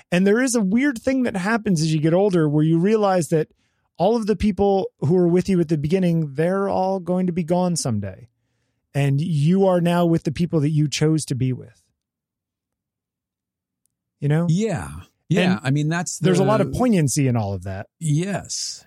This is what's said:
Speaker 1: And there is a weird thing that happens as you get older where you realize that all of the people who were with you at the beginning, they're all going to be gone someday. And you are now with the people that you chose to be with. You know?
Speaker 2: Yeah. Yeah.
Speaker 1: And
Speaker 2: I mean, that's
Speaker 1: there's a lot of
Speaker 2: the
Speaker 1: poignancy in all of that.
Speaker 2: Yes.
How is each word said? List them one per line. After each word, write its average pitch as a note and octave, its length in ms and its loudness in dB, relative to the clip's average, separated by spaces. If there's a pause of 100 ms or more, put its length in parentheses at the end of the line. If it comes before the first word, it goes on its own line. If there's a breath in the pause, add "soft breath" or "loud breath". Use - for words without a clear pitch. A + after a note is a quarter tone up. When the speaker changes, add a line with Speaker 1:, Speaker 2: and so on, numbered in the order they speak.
(100)
Speaker 1:
And F#3 160 2
there A3 140 4
is C4 140 0
a A#3 60 0
weird A#3 400 0
thing C4 220 0
that G#3 140 -4
happens G3+ 440 0
as D#3+ 120 0
you D#3 80 0
get D#3+ 120 2
older F3+ 360 2
where D3+ 140 2
you D#3+ 140 2
realize F#3+ 520 2
that D#3+ 180 0 (500)
all G3+ 180 2
of A3+ 100 -2
the G3+ 100 0
people G3 520 0 (120)
who D3 140 0
were F3+ 140 4
with F3 200 2
you F#3 120 2
at E3 100 0
the E3 80 0
beginning, E3 560 0
they're F#3 340 -2
all F#3+ 320 -2
going F3+ 280 -2
to F3 60 -2
be E3+ 100 -4
gone F3 320 0
someday. G2+ 540 -6 (640)
And C#3 280 0
you F3 460 2
are F3+ 120 4
now F3 280 2
with E3 160 0
the E3+ 80 -2
people E3+ 300 -2
that C#3+ 100 2
you D3+ 180 2
chose D#3 360 0
to C#3+ 100 -6
be B2+ 180 -2
with. G#2+ 300 -14 (2250)
You D3 80 -4
know? D#3+ 220 2
Speaker 2:
Yeah. G#3 400 -2 (400)
Yeah. F3+ 280 2
Speaker 1:
And - 60 -12
Speaker 2:
I C3 80 0
mean, D3 180 0
that's E3+ 300 -4
Speaker 1:
there's F3+ 200 2
a - 40 4
lot G#3 180 2
of C#3 100 -2
Speaker 2:
the - 60 -6
Speaker 1:
poignancy D#3+ 500 2
in A#2+ 100 2
all G2+ 160 -2
of F2+ 100 -8
that. F#2+ 240 -10 (120)
Speaker 2:
Yes. D#3+ 880 -6